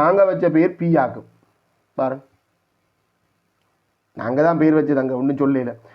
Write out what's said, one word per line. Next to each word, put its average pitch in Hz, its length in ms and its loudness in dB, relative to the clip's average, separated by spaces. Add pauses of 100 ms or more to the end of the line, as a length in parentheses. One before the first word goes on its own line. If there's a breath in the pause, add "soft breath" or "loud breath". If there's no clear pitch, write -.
நாங்க 190 280 4
வச்ச 175 260 0
பேர் 175 240 2
பி 170 80 -2 (140)
ஆக்கும். 120 260 -8 (680)
பாருங்க, 135 260 -6 (2000)
நாங்க 131 220 -2
தான் 165 180 0
பேர் 156 160 4
வச்சது, 143 260 0
அங்க 131 180 -4
ஒண்ணும் 135 200 -2
சொல்லல. 127 320 -2 (220 soft breath)